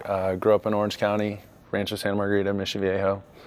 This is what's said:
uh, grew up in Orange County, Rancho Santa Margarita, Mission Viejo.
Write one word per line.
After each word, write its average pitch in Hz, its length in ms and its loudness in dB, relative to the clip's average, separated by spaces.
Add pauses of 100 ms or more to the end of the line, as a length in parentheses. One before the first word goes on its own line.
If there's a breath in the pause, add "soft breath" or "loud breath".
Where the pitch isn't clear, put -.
uh, 95 300 0
grew 107 200 4
up 101 100 0
in 107 80 0
Orange 104 240 0
County, 104 420 0 (320)
Rancho 101 260 -2
Santa 101 180 -2
Margarita, 101 380 0
Mission 98 280 -4
Viejo. 98 400 0 (260 loud breath)